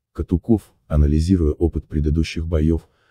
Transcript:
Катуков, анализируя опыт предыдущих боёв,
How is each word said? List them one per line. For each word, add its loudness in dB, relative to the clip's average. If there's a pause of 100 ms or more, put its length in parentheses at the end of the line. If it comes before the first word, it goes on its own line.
(120)
Катуков, -2 (160)
анализируя 2
опыт -2
предыдущих -4
боёв, 0 (220)